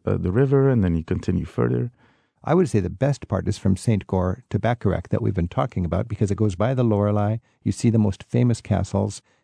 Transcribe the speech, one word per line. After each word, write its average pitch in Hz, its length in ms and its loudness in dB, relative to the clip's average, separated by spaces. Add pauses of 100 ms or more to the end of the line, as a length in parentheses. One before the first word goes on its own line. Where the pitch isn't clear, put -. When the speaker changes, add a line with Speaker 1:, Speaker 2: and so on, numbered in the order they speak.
Speaker 1:
uh, 98 120 0
the 87 120 -2
river 135 380 4
and 117 160 4
then 85 100 2
you 80 80 0
continue 90 440 -2
further. 120 440 -2 (540)
Speaker 2:
I 151 100 0
would 175 140 2
say 113 120 0
the 90 100 -4
best - 380 -2
part 90 200 -2
is 98 100 -2
from 95 180 2
Saint 104 300 0
Goar 92 440 -2
to 107 100 -2
Bacharach 104 480 -2
that - 140 -2
we've 107 120 -2
been 85 140 -2
talking 127 360 -2
about, 87 240 -2
because 101 220 -2
it 95 60 0
goes 107 180 0
by 110 200 0
the 127 100 0
Lorelei. 104 540 0 (260)
You 104 80 0
see - 180 0
the 113 80 2
most 104 260 0
famous 123 360 0
castles, 98 640 -2 (220)